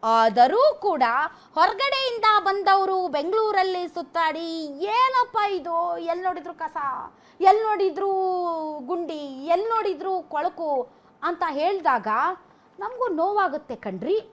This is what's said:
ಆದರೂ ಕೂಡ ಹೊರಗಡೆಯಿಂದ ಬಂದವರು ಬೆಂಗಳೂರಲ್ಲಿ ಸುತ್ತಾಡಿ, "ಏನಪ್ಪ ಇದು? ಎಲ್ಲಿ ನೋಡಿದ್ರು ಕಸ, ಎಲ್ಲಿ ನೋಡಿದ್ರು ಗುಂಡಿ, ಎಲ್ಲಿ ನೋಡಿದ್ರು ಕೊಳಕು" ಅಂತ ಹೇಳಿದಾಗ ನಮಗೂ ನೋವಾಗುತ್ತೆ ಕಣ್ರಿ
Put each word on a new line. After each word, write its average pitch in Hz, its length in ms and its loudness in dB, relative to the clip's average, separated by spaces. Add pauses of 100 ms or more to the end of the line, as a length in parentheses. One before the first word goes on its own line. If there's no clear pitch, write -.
ಆದರೂ 240 760 4
ಕೂಡ 330 220 0 (520)
ಹೊರಗಡೆಯಿಂದ 480 680 0 (160)
ಬಂದವರು 381 680 2
ಬೆಂಗಳೂರಲ್ಲಿ 370 800 0
ಸುತ್ತಾಡಿ, 330 800 -4 (180)
"ಏನಪ್ಪ 494 540 2 (120)
ಇದು? 339 480 -2
ಎಲ್ಲಿ 339 260 -4
ನೋಡಿದ್ರು 349 300 -4
ಕಸ, 320 240 -10 (640)
ಎಲ್ಲಿ 392 220 8
ನೋಡಿದ್ರು 392 480 0 (760)
ಗುಂಡಿ, 294 580 -6
ಎಲ್ಲಿ 370 240 0
ನೋಡಿದ್ರು 381 520 -2
ಕೊಳಕು" 302 680 -4 (340)
ಅಂತ 339 260 -2
ಹೇಳಿದಾಗ 302 580 0 (720)
ನಮಗೂ 480 280 -4
ನೋವಾಗುತ್ತೆ 330 680 -2
ಕಣ್ರಿ 214 440 -2 (140)